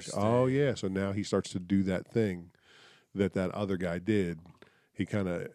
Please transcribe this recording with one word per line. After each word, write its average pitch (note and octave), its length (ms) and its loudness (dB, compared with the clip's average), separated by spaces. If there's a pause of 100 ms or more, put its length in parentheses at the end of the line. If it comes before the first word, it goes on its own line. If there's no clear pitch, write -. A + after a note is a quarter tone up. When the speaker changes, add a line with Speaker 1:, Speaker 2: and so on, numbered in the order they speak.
Speaker 1:
Interesting. - 160 -2
Speaker 2:
"Oh, A#2+ 240 4
yeah." C3+ 260 2
So G2 140 -4
now G2 240 -2
he G2+ 120 -2
starts G2 280 0
to G2 80 -4
do F#2+ 240 2
that F#2 240 -2
thing F2+ 440 -2 (600)
that G2 200 2
that F#2 180 0
other G2 260 -2
guy F2 220 -2
did. F2+ 400 2 (540)
He F#2 120 -2
kinda F#2 500 -2